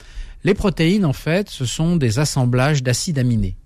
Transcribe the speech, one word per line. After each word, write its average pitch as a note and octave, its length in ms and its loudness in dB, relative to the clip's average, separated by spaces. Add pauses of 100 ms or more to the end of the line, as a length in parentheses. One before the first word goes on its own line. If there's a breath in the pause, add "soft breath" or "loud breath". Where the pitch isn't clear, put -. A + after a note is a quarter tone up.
(440 loud breath)
Les F3+ 100 4
protéines, F#3 520 2
en C#3 80 2
fait, F#3 360 -2
ce - 140 -8
sont E3 320 0
des A#2+ 220 2
assemblages C3+ 640 2
d'acides C3 340 -2
aminés. A2 480 0